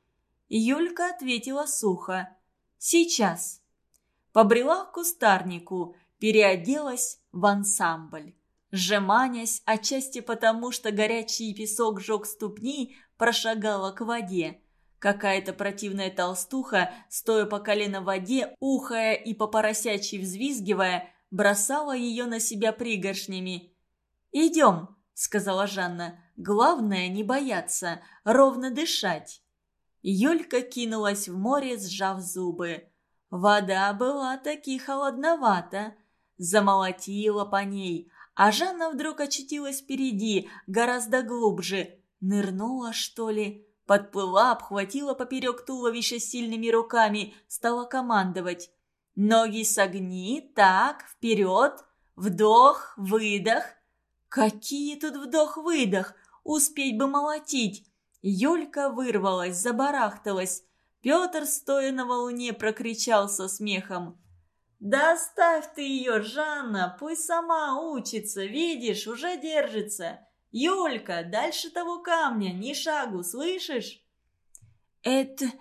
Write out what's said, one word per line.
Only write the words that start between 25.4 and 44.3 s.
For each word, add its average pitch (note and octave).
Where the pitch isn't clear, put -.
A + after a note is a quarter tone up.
Жанна, F3
«главное G#3
не G3
бояться, G3
ровно B3+
дышать». A3
Юлька B3+
кинулась A3
в F3+
море, B3+
сжав F#3+
зубы. F3
Вода G3
была C4
таки C#4
холодновата. C4
Замолотила G3
по G3
ней, F#3+
а G3+
Жанна E4
вдруг D4+
очутилась C#4+
впереди, B3+
гораздо A#3+
глубже. F#3+
Нырнула, G3+
что -
ли? G#3
Подплыла, G3+